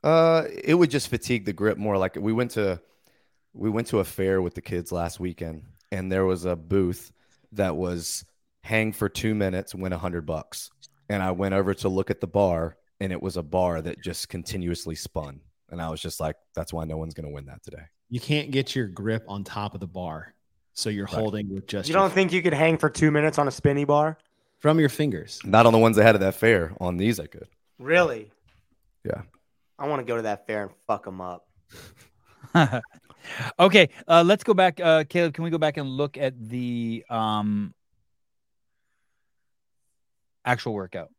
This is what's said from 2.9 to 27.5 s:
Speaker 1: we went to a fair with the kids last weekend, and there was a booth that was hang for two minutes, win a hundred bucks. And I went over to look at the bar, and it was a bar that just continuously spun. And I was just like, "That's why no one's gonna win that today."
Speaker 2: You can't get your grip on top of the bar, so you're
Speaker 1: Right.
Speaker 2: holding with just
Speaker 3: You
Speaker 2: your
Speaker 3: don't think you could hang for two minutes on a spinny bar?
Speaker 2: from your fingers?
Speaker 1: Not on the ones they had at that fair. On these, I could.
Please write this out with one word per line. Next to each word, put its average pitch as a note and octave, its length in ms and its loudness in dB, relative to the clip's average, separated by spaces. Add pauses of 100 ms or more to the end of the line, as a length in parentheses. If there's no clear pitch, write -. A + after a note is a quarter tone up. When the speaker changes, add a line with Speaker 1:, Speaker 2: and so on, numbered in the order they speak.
Speaker 1:
we A2 180 -4
went A2+ 180 -2
to A2 120 2
a F#2 40 0
fair F#2+ 380 0
with F2 120 -4
the F2 80 -12
kids F2 280 -8
last E2+ 300 -6
weekend, E2 420 -8 (300)
and F#2 180 -6
there F#2+ 140 2
was F#2 220 0
a F2 100 -2
booth F2+ 560 -2 (400)
that F#2+ 240 -2
was F2 480 -6 (380)
hang A2 300 0
for G#2 180 -4
two A2 240 -2
minutes, G2 400 -4
win F#2 180 -4
a F2 60 -4
hundred E2+ 280 -6
bucks. - 440 -10 (400)
And G2+ 120 -2
I F#2 80 0
went F#2+ 240 -2
over G2 200 2
to - 140 -2
look F#2 220 0
at - 100 -4
the - 60 -4
bar, E2+ 520 0 (220)
and F#2+ 120 -4
it F2+ 100 -8
was F#2 140 -6
a F2 60 -4
bar E2+ 400 0
that E2 200 -10
just - 280 -10
continuously E2+ 680 -6
spun. C#2+ 440 -10 (300)
And F2 100 -12
I D#2+ 100 -6
was D#2 100 -8
just - 200 -10
like, D#2 160 -4 (180)
"That's - 180 -8
why E2 120 -6
no D#2+ 120 -8
one's D#2+ 180 -8
gonna D2+ 160 -12
win C#2+ 160 -14
that C2 160 -20
today." - 200 -18 (260)
Speaker 2:
You A#2+ 120 -6
can't D3 300 -2
get C3+ 240 -2
your B2 140 -2
grip G#2+ 400 -4
on G2 160 -8
top G#2 300 -6
of F#2 60 -10
the F#2 60 -8
bar, E2 480 -10 (380)
so - 180 -6
you're G2 140 -4
Speaker 1:
Right. G2 100 -8
Speaker 2:
holding G#2+ 400 -4
with G2 140 -10
just G2+ 200 -6
Speaker 3:
You D#3+ 60 -4
Speaker 2:
your G3 80 6
Speaker 3:
don't F#3+ 100 2
think F#3 200 2
you F3+ 100 0
could E3 120 2
hang D#3+ 240 4
for D3+ 120 0
two D#3 200 4
minutes D3+ 280 2
on C#3+ 100 2
a C#3 40 -4
spinny C#3+ 320 0
bar? D3+ 340 2 (400)
Speaker 2:
from D#3 220 4
your D3 80 4
fingers? C3 560 -4
Speaker 1:
Not G#2+ 220 6
on A2+ 80 8
the A2+ 40 8
ones A2+ 160 6
they G#2 80 6
had A2 120 10
at G2 80 2
that F#2+ 140 2
fair. F#2+ 440 2
On F2+ 160 -2
these, G#2 240 0
I D2+ 60 -10
could. - 220 -20 (300)